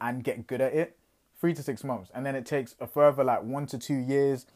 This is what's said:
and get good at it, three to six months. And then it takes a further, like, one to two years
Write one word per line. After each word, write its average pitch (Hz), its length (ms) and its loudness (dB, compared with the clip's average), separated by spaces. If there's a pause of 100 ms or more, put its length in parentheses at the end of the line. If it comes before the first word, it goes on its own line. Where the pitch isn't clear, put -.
and 120 240 -4
get 117 220 -4
good 127 160 -2
at 131 100 2
it, 156 240 0 (460)
three 170 100 2
to 143 100 -6
six 127 220 -6
months. 113 300 -6
And 127 100 -6
then 139 120 -4
it 123 100 -6
takes 135 340 -4
a 120 60 -8
further, 143 360 6
like, 117 200 2
one 139 240 -6
to - 120 -8
two 139 200 -2
years 139 580 2